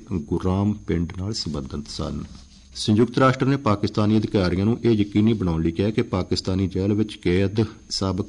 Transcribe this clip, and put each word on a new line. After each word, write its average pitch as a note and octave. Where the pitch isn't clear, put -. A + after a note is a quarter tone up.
ਗੁਰਾਮ F#2
ਪਿੰਡ E2+
ਨਾਲ F#2+
ਸੰਬੰਧਿਤ D2
ਸਨ। D2
ਸੰਯੁਕਤ A2+
ਰਾਸ਼ਟਰ C3
ਨੇ C3+
ਪਾਕਿਸਤਾਨੀ G#2+
ਅਧਿਕਾਰੀਆਂ G2
ਨੂੰ A#2
ਇਹ A#2
ਯਕੀਨੀ G#2+
ਬਣਾਉਣ F2
ਲਈ E2
ਕਿਹਾ G2
ਕਿ A#2
ਪਾਕਿਸਤਾਨੀ F#2
ਜੇਲ੍ਹ F#2+
ਵਿੱਚ G#2+
ਕੈਦ G2
ਸਾਬਕ F#2+